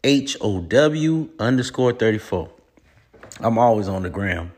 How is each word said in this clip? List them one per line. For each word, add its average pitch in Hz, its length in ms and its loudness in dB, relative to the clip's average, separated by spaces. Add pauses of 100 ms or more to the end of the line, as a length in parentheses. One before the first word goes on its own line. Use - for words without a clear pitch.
H 135 380 0
O 98 200 -2
W 151 680 2 (100)
underscore 123 540 0
thirty-four. 107 560 -2 (880)
I'm 113 180 0
always 113 300 4
on 95 160 -4
the 87 60 -6
gram. 90 480 -6